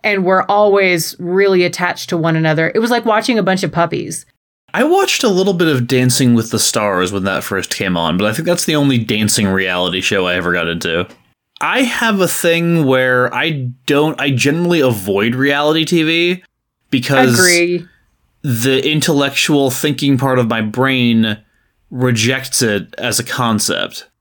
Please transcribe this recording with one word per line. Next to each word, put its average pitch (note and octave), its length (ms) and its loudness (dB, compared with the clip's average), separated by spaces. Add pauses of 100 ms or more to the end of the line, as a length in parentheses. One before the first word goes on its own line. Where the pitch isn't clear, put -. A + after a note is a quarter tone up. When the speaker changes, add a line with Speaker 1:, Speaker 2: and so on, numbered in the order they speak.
Speaker 1:
and G3+ 200 0
were F#3 260 2
always G3 680 2
really F#3 440 2
attached F3 460 -4
to F3+ 80 -2
one D#3+ 200 0
another. D#3+ 360 2
It A3 60 2
was A3+ 120 0
like A#3 140 0
watching A3 320 0
a G3 60 0
bunch F#3+ 200 0
of D3+ 80 -4
puppies. - 540 -4 (480)
Speaker 2:
I G#3 100 0
watched F#4 400 2
a A#3 60 2
little F#3+ 240 2
bit E3+ 140 2
of B2+ 200 0
Dancing B2+ 460 2
with A2+ 180 0
the A2 80 -2
Stars G2 540 -2
when G2 100 -4
that F#2+ 220 -2
first - 300 -4
came F#2 200 -2
on, E2 220 0
but G2+ 100 0
I A2 60 0
think D#3+ 120 -4
that's F3 200 0
the D#3+ 100 0
only C#3+ 220 2
dancing G#2+ 500 0
reality F#2 540 -2
show F#2+ 260 0
I F2+ 80 0
ever F2 160 -2
got E2+ 160 0
into. E2+ 400 -4 (540)
I G3 220 -2
have A3+ 360 -2
a F3+ 80 2
thing E3+ 580 0
where B2+ 480 2
I C#3 360 -4 (160)
don't, D3 340 0
I C#3 120 0
generally D#3+ 500 0
avoid G#2 540 0
reality D3 500 0
T E3 180 0
V E3+ 400 -2 (480)
because C3 480 2
Speaker 1:
Agree. F3 460 2 (560)
Speaker 2:
the C3 500 0
intellectual C#3+ 800 0
thinking C#3 460 0
part C3 220 2
of A#2 100 0
my A2+ 120 -2
brain A2+ 760 0 (520)
rejects B2+ 720 -2
it G#2 360 -2
as B2 200 -4
a A#2+ 60 -4
concept. - 840 -4 (120)